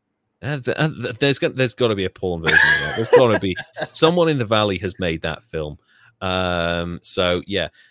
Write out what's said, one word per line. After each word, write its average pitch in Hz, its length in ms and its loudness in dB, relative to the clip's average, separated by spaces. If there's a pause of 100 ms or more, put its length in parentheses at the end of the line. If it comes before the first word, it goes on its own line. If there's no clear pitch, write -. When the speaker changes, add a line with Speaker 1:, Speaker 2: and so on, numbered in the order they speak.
(420)
Speaker 1:
Uh, 143 180 -6
th-, 123 180 -4
uh, 156 100 2
th-, 117 300 -8
there's 139 200 2
go-, 170 100 0
there's 127 260 -2
gotta 113 200 2
be 98 100 -2
a 92 60 -4
porn 87 320 -4
version 80 120 2
of - 260 4
that. - 160 -6
There's 113 140 -4
gotta 117 300 6
be, 95 160 -2 (180)
Speaker 2:
<laughs> 156 140 -8
Speaker 1:
someone 165 400 2
in 147 100 2
the 117 60 -2
Valley 104 340 0
has 92 200 -6
made 85 240 -2
that 80 200 -6
film. 76 360 -8 (420)
Um, 87 800 -2
so, 90 440 0
yeah. 90 220 -4 (220)